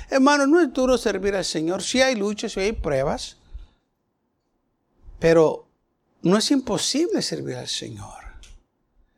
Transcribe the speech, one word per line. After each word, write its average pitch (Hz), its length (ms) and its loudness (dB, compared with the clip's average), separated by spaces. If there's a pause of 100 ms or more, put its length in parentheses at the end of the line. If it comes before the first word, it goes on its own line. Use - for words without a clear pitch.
Hermano, 277 380 4
no 320 140 6
es 277 120 2
duro 254 260 2
servir 202 360 -2
al 185 100 -2
Señor. 175 380 -4
Sí - 180 0
hay 262 140 4
luchas, 208 380 -4
sí 202 80 -6
hay 202 120 0
pruebas, 151 680 -4 (1800)
pero 165 500 4 (520)
no 185 160 4
es 220 140 0
imposible 277 720 -2
servir 139 320 -6
al 123 140 -12
Señor. 107 500 -12 (1000)